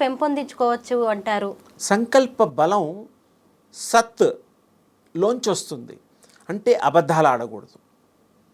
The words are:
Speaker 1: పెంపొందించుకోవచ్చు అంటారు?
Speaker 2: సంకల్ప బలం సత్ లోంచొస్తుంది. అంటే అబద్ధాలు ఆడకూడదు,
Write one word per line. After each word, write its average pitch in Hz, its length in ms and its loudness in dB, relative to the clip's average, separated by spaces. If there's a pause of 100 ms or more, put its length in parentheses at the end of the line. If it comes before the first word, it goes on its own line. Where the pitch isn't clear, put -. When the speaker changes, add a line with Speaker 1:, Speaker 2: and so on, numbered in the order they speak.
Speaker 1:
పెంపొందించుకోవచ్చు 262 960 -2 (160)
అంటారు? 202 360 -4 (400)
Speaker 2:
సంకల్ప 240 540 2 (160)
బలం 180 240 2 (1040)
సత్ 226 380 2 (960)
లోంచొస్తుంది. 196 760 -4 (540)
అంటే 208 240 0 (160)
అబద్ధాలు 160 420 4
ఆడకూడదు, 113 460 -8 (760)